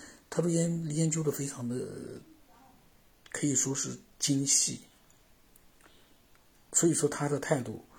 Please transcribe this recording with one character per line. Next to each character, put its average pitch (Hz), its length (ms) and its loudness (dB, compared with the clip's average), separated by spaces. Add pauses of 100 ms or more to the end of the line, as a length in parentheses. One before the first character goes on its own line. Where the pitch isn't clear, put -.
(280)
他 - 140 -2
都 175 60 2
研-， 170 440 0
研 160 160 2
究 160 140 0
得 151 80 2
非 139 160 -4
常 120 220 -6
的， 123 80 -4 (1500)
可 - 160 -2
以 139 80 2
说 135 180 0
是 127 240 -4 (220)
精 139 260 2
细。 - 360 2 (1900)
所 - 160 6
以 160 40 6
说 147 160 2
他 147 200 -2
的 143 100 0
态 139 240 0
度， 110 220 -8 (140)